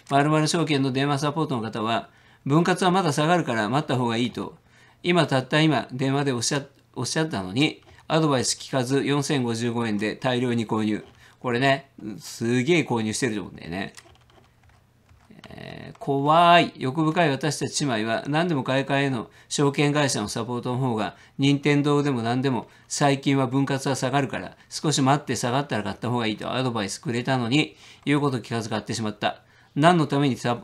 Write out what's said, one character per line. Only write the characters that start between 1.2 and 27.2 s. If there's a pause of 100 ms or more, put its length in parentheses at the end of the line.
サ
ポ
ー
ト
の
方
は、 (360)
「分
割
は
ま
だ
下
が
る
か
ら
待
っ
た
方
が
い
い」
と、 (460)
今
た
っ
た
今
電
話
で
お
っ
し
ゃ、 (320)
お
っ
し
ゃ
っ
た
の
に、 (260)
ア
ド
バ
イ
ス
聞
か
ず
四
千
五
十
五
円
で
大
量
に
購
入。 (360)
こ
れ
ね、 (300)
す
げ
え
購
入
し
て
る
と
思
う
ん
だ
よ
ね。 (1500)
え
ー、
怖
い。
欲
深
い
私
た
ち
姉
妹
は
何
で
も
買
い
替
え
の (200)
証
券
会
社
の
サ
ポ
ー
ト
の
方
が、 (220)
任
天
堂
で
も
何
で
も (200)
最
近
は
分
割
は
下
が
る
か
ら、 (120)
少
し
待
っ
て
下
が
っ
た
ら
買
っ
た
方
が
い
い
と
ア
ド
バ
イ
ス
く
れ